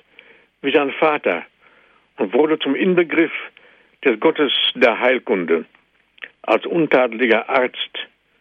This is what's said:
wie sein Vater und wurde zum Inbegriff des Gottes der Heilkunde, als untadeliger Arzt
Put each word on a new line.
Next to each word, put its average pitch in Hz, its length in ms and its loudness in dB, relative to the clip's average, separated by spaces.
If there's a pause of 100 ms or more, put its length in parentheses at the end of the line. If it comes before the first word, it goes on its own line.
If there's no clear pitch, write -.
(640)
wie 139 100 -4
sein 143 200 0
Vater 139 540 -2 (720)
und 101 160 -4
wurde 156 260 2
zum 139 160 -2
Inbegriff 165 580 0 (720)
des 117 160 2
Gottes 156 320 0 (220)
der 120 240 2
Heilkunde, 98 680 0 (760)
als - 220 0
untadeliger 123 840 0
Arzt - 600 -4 (320)